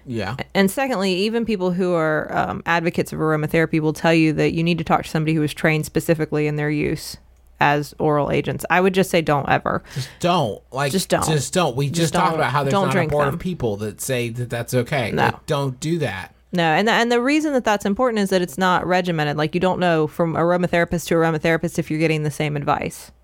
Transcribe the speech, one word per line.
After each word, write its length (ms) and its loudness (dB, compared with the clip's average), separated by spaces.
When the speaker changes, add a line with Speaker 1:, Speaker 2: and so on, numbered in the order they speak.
Speaker 1:
Yeah. 300 -6
Speaker 2:
And 160 4
secondly, 440 0
even 320 0
people 260 0
who 220 0
are, 420 0
um, 300 -2
advocates 480 0
of 60 -6
aromatherapy 600 0
will 140 0
tell 200 2
you 200 4
that 200 2
you 100 -2
need 160 2
to 40 -6
talk 200 0
to 60 -12
somebody 240 0
who 100 2
is 100 -2
trained 320 0
specifically 600 0
in 120 -2
their 120 -2
use 460 -4
as 380 2
oral 320 0
agents. 380 -2
I 120 4
would 120 4
just 160 2
say 120 2
don't 260 0
ever. 340 0
Speaker 1:
Just 140 -6
don't. 420 0
Like, 180 -2
Speaker 2:
Just 160 -2
don't. 180 0
Speaker 1:
just 280 0
don't. 240 2
We 100 0
Speaker 2:
Just 100 -4
Speaker 1:
just 160 0
talked 180 2
Speaker 2:
don't. 100 -2
Speaker 1:
about 100 0
how 120 0
there's 100 0
Speaker 2:
Don't 140 2
Speaker 1:
not 20 0
a 80 0
Speaker 2:
drink 140 0
Speaker 1:
board 160 2
Speaker 2:
them. 80 -2
Speaker 1:
of 40 -8
people 380 -4
that 240 -8
say 260 -2
that 220 -6
that's 240 -6
okay. 380 0
Speaker 2:
No. 120 0
Speaker 1:
Like, 220 -2
don't 340 -2
do 200 -2
that. 340 -6
Speaker 2:
No, 120 0
and 240 4
the, 40 4
and 200 2
the 100 2
reason 320 2
that 120 2
that's 200 0
important 340 0
is 100 0
that 120 4
it's 160 -4
not 280 2
regimented. 520 0
Like, 180 -2
you 60 2
don't 180 2
know 280 2
from 280 -2
aromatherapist 720 0
to 80 2
aromatherapist 640 0
if 100 -6
you're 100 -2
getting 240 2
the 80 -2
same 260 -4
advice. 540 -4